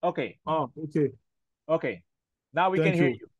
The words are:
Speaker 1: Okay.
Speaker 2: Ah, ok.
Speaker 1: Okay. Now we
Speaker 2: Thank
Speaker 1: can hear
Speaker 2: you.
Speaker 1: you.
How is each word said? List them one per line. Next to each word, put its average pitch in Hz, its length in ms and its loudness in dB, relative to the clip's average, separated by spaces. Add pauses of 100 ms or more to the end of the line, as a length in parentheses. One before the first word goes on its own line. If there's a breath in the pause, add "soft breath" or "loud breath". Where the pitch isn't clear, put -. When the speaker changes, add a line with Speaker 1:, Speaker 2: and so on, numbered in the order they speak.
Speaker 1:
Okay. 156 420 -4
Speaker 2:
Ah, 156 200 -2 (100)
ok. 151 340 0 (580)
Speaker 1:
Okay. 135 340 -2 (500)
Now 180 180 2
we 190 80 0
Speaker 2:
Thank 160 160 4
Speaker 1:
can - 80 -
hear 143 80 6
Speaker 2:
you. 113 100 -6
Speaker 1:
you. - 80 -20 (120)